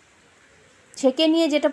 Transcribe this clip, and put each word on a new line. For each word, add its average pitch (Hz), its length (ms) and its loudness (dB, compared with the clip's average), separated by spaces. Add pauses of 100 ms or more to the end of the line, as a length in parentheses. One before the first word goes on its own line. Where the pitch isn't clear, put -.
(1000)
ছেঁকে 262 340 0
নিয়ে 330 220 2
যেটা 294 180 0